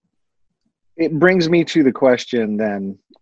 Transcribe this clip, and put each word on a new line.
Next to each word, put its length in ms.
It 200
brings 320
me 160
to 180
the 100
question 640
then, 400